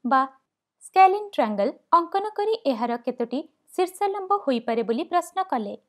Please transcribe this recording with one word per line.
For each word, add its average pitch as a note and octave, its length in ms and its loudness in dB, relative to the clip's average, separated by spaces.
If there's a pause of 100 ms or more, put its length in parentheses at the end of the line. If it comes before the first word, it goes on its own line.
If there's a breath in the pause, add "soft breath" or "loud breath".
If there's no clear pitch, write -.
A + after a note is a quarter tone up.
ବା C4 160 2 (600)
ସ୍କାଲିନ୍ F#4+ 480 4
ଟ୍ରାଆଙ୍ଗଲ G#3+ 420 0 (200)
ଅଙ୍କନ F4 380 2
କରି G#4+ 360 -2
ଏହାର A#3 320 -2
କେତୋଟି A#3+ 420 -6 (360)
ଶୀର୍ଷ F#4 340 -2
ଲମ୍ବ G4+ 380 -2
ହୋଇପାରେ A#3 360 -2
ବୋଲି A#3 200 -2
ପ୍ରଶ୍ନ F4 400 -2
କଲେ। B3 320 -6 (140)